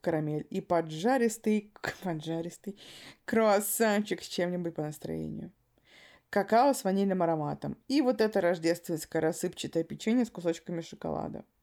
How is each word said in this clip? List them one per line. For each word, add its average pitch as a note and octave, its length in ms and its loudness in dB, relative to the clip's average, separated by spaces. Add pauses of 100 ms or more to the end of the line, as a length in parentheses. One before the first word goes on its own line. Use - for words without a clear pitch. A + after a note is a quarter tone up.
карамель D3+ 480 -2
и F#3 120 -4
поджаристый, G#3+ 1120 0
к-, - 200 -8 (100)
поджаристый E3 720 -6 (480)
круассанчик G#3+ 960 2
с - 40 -14
чем-нибудь F3 480 -2
по D#3 60 -4
настроению. D#3+ 720 -6 (800)
Какао A3+ 440 4
с - 100 -4
ванильным F#3+ 380 2
ароматом. D3 560 0 (100)
И C#4 140 2
вот B3+ 180 2
эта G#3+ 220 2
рождественское E3+ 800 0
рассыпчатое E3 600 -2
печенье A3 420 0
с A3+ 40 -14
кусочками E3+ 520 -4
шоколада. - 640 -6 (180)